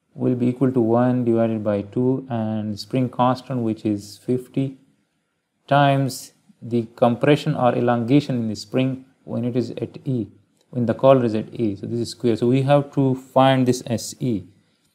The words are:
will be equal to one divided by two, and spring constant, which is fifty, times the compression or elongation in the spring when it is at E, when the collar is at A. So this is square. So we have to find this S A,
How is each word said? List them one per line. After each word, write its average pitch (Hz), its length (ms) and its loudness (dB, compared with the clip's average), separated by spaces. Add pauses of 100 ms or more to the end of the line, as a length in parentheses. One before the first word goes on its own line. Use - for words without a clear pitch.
(140)
will 127 200 0
be 120 140 -2
equal 127 240 0
to 131 80 2
one 123 440 2
divided 113 380 0
by 104 200 -2
two, 127 480 -2
and 110 480 -4
spring 131 300 -4
constant, 127 520 -2
which 110 240 -4
is 104 340 -4
fifty, 131 600 -6 (880)
times 139 680 2 (300)
the 117 240 -2 (100)
compression 143 580 2
or 123 200 2
elongation 123 640 0
in 113 120 -4
the 104 80 -6
spring 131 480 -4 (200)
when 120 200 -6
it 123 120 -2
is 117 160 -2
at - 340 -10
E, 123 200 -2 (440)
when 123 160 -2
the 110 80 0
collar 135 300 6
is 110 100 0
at 107 180 -4
A. 104 240 -2
So 110 100 -12
this 117 140 -4
is 113 100 -6
square. 117 260 0
So 120 100 0
we 131 160 2
have 143 320 2
to 135 220 2
find 131 520 2
this 127 180 0
S - 360 -6
A, 110 200 -2 (520)